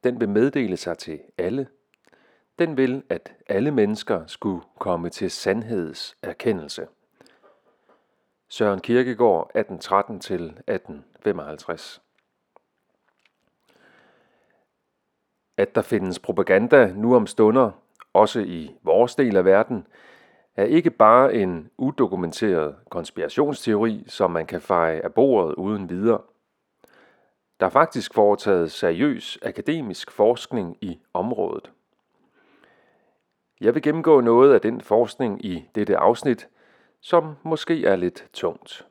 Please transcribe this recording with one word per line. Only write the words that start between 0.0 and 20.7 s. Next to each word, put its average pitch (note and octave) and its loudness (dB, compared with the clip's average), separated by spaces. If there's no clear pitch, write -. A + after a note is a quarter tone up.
Den B2 0
vil A2 0
meddele A2 0
sig E2 -8
til D2+ -14
alle. A2+ -4
Den D#3+ -2
vil, C3 0
at - -8
alle A#2 0
mennesker G#2+ 0
skulle F#2 -6
komme F2 -4
til F2+ -8
sandhedserkendelse. G2 -6
Søren G2+ -2
Kierkegaard, A#2+ 0
atten G2+ -4
tretten G2 -2
til E2+ -8
atten D#2 -8
femoghalvtreds. D#2+ -8
At G2 0
der A2 0
findes F#2+ -2
propaganda G2+ 4
nu A2+ 2
om G#2+ 2
stunder, A2+ 2
også G#2+ 2
i E2+ -8
vores A2 2
del A#2 2
af F2+ 4
verden, G2 2
er G2 0
ikke D#3+ 2